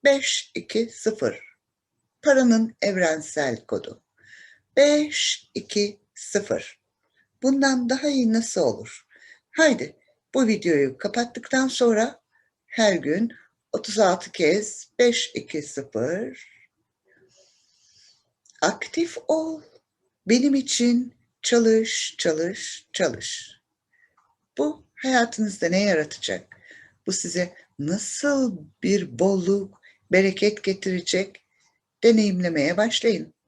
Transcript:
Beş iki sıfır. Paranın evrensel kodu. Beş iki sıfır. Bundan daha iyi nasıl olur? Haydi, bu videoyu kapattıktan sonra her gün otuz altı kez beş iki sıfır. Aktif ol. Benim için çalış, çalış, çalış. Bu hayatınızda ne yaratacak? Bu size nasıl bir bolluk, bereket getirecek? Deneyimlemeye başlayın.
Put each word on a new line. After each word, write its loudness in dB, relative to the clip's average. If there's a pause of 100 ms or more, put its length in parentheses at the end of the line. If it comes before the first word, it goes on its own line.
Beş 0
iki -4
sıfır. -4 (640)
Paranın 4
evrensel -2
kodu. -8 (720)
Beş 2
iki -4 (140)
sıfır. -6 (640)
Bundan 2
daha -2
iyi 2
nasıl 0
olur? -4 (440)
Haydi, 2 (380)
bu 4
videoyu 0
kapattıktan -2
sonra 0 (420)
her 2
gün -2 (400)
otuz -6
altı 2
kez 0
beş 2
iki -8
sıfır. -6 (2250)
Aktif -2 (100)
ol. -2 (640)
Benim 2
için 0 (280)
çalış, 2
çalış, -4
çalış. -6 (1000)
Bu -4
hayatınızda -2
ne 0
yaratacak? -4 (500)
Bu -4
size -4 (240)
nasıl -2 (180)
bir 0
bolluk, 0 (320)
bereket 2
getirecek? -4 (560)
Deneyimlemeye 4
başlayın. 0 (140)